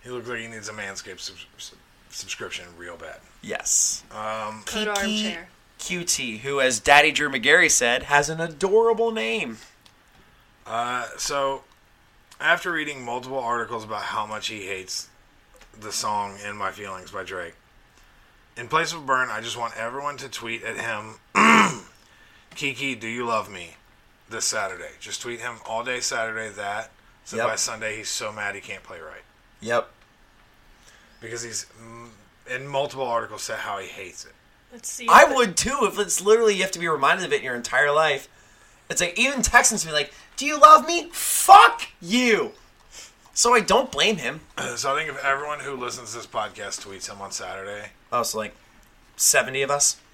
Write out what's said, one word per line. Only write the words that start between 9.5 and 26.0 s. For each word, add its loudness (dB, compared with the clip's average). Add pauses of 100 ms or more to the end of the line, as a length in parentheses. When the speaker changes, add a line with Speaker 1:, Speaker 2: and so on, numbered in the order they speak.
Speaker 1:
Uh, -4 (100)
so, -2 (760)
after 2
reading -6
multiple -6
articles -4
about -8
how -4
much -8
he -8
hates -10 (680)
the -14
song -4 (100)
In -10
My -4
Feelings -12
by -8
Drake, -10 (1000)
in -12
place 0
of -10
burn, 2
I -6
just -8
want -6
everyone -6
to -12
tweet -8
at -6
him, -6 (200)
<clears throat> 6 (720)
"Kiki, -6
do -8
you -6
love -2
me?" -14 (580)
this -6
Saturday. -4 (100)
Just -10
tweet -10
him -8 (120)
all -6
day -4
Saturday -4